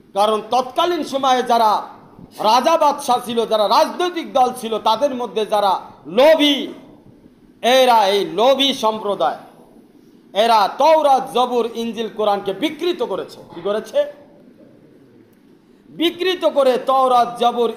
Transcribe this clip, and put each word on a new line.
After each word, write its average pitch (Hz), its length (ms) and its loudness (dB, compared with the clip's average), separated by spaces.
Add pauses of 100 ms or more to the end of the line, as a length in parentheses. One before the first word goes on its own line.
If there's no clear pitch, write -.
(140)
কারণ 208 280 2 (100)
তৎকালীন 302 520 -2
সময়ে 262 400 0
যারা 226 380 2 (580)
রাজা 254 380 4
বাদশাহ 262 480 0
ছিল, 233 200 -2
যারা 208 240 0
রাজনৈতিক 285 640 0
দল 254 180 2 (100)
ছিল, 220 180 -4
তাদের 226 360 0
মধ্যে 214 300 -6
যারা 202 340 0 (260)
লোভী, 269 600 4 (960)
এরা, 240 460 4
এই 196 180 0
লোভী 254 480 0
সম্প্রদায়, 202 640 -2 (960)
এরা 208 440 2
তওরাত, 285 560 4
জবুর, 240 420 0
ইনজিল, 226 420 -6
কোরআনকে 202 360 -2
বিকৃত 311 500 -4
করেছে। 170 360 -8 (160)
কি 175 60 -16
করেছে? 220 520 -4 (1800)
বিকৃত 339 560 -4
করে 262 320 2
তওরাত, 247 640 0
জবুর, 233 380 -2